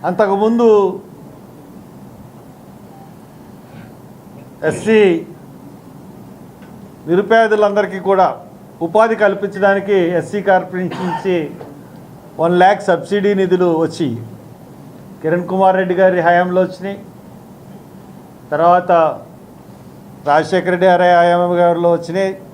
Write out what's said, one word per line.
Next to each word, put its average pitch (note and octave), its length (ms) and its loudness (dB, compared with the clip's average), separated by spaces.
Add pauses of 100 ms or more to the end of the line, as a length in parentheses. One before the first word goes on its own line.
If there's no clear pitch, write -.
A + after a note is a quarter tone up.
అంతకుముందు G#3+ 580 0 (4000)
ఎస్సీ G#3+ 300 0 (2000)
నిరుపేదలందరికీ G3+ 920 0 (100)
కూడా F#3+ 180 2 (580)
ఉపాధి A3 380 0
కల్పించడానికి G3 760 0 (220)
ఎస్సీ G3+ 200 -6 (100)
కార్పొరేషన్ F#3 580 -2
నుంచి F3+ 280 -4 (1040)
వన్ E3+ 220 0
ల్యాక్ G3 280 4
సబ్సిడీ G3+ 420 -2 (100)
నిధులు F3+ 280 0 (140)
వచ్చి, D#3+ 240 -4 (1120)
కిరణ్ E3+ 300 -2
కుమార్ F#3+ 280 2
రెడ్డి F#3 220 -2
గారి F#3 240 2
హయాంలో F3+ 400 2
వచ్చినాయి, F#3+ 320 -12 (1500)
తర్వాత F3 400 2 (1400)
రాజశేఖర D#3+ 460 0
రెడ్డి F3+ 180 2
గారి F3+ 160 2 (120)
హయాం F3 420 2
గారిలో E3+ 360 2
వచ్చినాయి F#3 360 -6 (200)